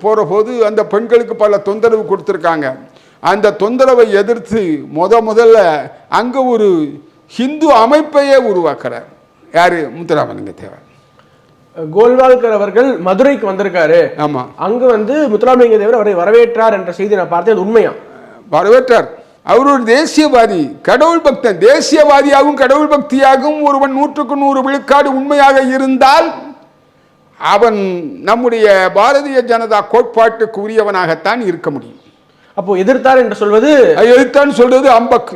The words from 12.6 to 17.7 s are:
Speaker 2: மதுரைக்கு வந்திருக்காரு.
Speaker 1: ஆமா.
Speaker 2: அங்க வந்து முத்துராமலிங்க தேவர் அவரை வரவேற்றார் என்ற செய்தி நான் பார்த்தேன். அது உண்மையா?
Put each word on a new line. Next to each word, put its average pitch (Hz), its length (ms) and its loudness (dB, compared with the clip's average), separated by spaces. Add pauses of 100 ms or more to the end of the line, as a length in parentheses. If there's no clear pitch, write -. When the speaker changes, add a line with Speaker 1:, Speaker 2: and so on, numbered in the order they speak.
Speaker 2:
மதுரைக்கு 196 560 -2
வந்திருக்காரு. 170 640 0
Speaker 1:
ஆமா. 147 280 -4 (100)
Speaker 2:
அங்க 226 300 -4
வந்து 247 420 0
முத்துராமலிங்க 233 500 2
தேவர் 214 160 0
அவரை 208 200 0
வரவேற்றார் 220 580 2
என்ற 185 200 -6
செய்தி 202 240 -4
நான் 170 120 -4
பார்த்தேன். 175 260 0
அது 185 100 -2
உண்மையா? 202 280 0 (600)